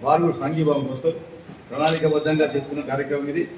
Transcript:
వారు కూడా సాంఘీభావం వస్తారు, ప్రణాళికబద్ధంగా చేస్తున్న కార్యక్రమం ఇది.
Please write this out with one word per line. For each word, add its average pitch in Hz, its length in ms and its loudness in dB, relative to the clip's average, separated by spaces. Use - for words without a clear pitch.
వారు 156 220 4
కూడా 135 160 2
సాంఘీభావం 147 520 2
వస్తారు, 165 240 -2
ప్రణాళికబద్ధంగా 151 840 2
చేస్తున్న 139 340 -4
కార్యక్రమం 143 440 -2
ఇది. 170 120 0